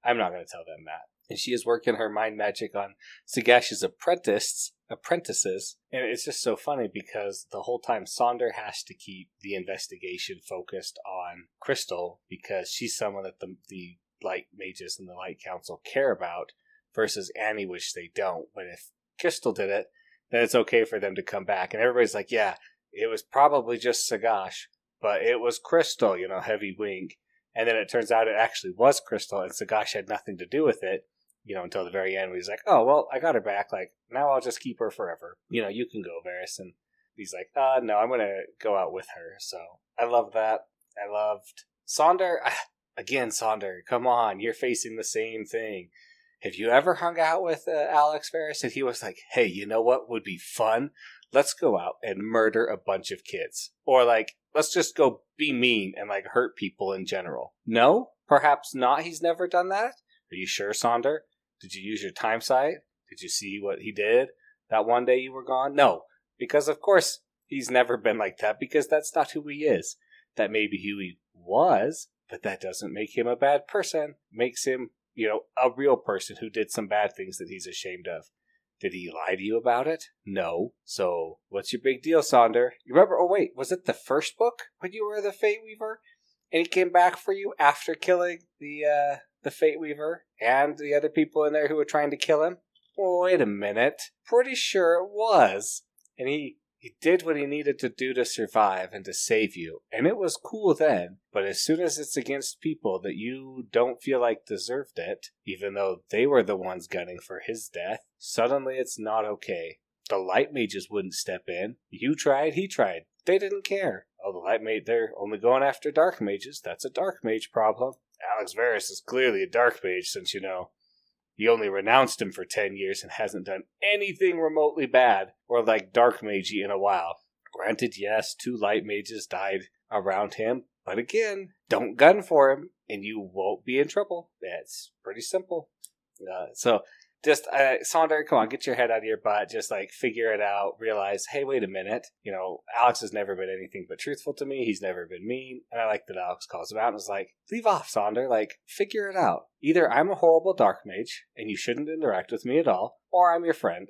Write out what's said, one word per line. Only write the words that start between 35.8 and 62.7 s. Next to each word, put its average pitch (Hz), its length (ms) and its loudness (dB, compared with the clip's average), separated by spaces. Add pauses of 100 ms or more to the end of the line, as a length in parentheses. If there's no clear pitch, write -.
can 107 140 -12
go, 85 240 -12
Varys." - 360 -12
And 185 140 -18 (420)
he's 95 180 -14
like, 92 220 -12
"Uh, 131 260 4
no, 107 160 0
I'm 113 100 2
gonna 101 340 -2 (180)
go 104 160 0
out 90 160 0
with 92 240 -10
her." 85 240 -18
So - 180 -14 (400)
I 120 60 0
love 117 300 2
that. 110 340 0 (280)
I 101 140 -10
loved 104 540 -4 (240)
Sonder. 175 480 2 (320)
<sighs> - 280 -20
Again, 123 340 -2
Sonder, 101 540 -2
come 120 220 0
on, 113 320 4
you're 110 160 -2
facing 117 400 -4
the 110 80 -8
same 110 420 -4
thing. 107 460 -8 (520)
Have 90 140 -8
you 107 120 -2
ever 147 260 6
hung 170 240 -2
out 165 240 2
with, 165 240 -2
uh, 156 220 0
Alex 151 420 2
Varys? 156 320 -6
And 123 80 -4
he 135 120 -6
was 120 200 -4
like, 98 140 -10 (140)
"Hey, 120 160 4
you 98 200 -6
know 110 140 2
what 120 300 2
would 113 120 -4
be 92 140 -10
fun? 113 540 0 (420)
Let's 139 220 4
go 117 240 2
out 87 240 -4
and 98 160 -4
murder 110 480 2
a 104 100 -4
bunch 95 340 -4
of 95 140 -10
kids." - 480 -10 (140)
Or, 131 180 8
like, 113 320 4 (180)
"Let's 151 160 2
just - 240 0
go 135 280 4 (160)
be 147 160 0
mean 117 420 2
and, 101 100 -8
like, 101 200 -6
hurt 123 280 0
people 98 380 -4
in 95 140 -6
general." 85 480 -8 (100)
No? 127 460 6 (180)
Perhaps 143 460 4
not. 135 300 2
He's 165 180 -10
never 170 260 0
done 180 220 0
that? 220 240 -2 (360)
Are 90 60 -16
you 92 100 -8
sure, 101 260 -4
Sonder? 123 480 0 (420)
Did 92 100 -18
you 95 100 -14
use 104 200 -6
your 92 100 -8
time 113 300 -2
sight? 135 320 2 (340)